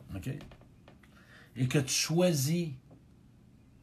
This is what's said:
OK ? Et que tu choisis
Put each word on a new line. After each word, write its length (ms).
OK ? 140
Et 120
que 120
tu 140
choisis 760